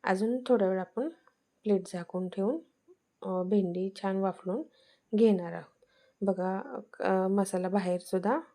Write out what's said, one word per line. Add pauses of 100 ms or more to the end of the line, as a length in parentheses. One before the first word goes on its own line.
अजून
थोडा
वेळ
आपण (540)
प्लेट (100)
झाकून
ठेवून (640)
अ,
भेंडी (100)
छान
वाफलून (540)
घेणार
आहोत. (360)
बघा, (200)
अ,
मसाला
बाहेरसुद्धा (140)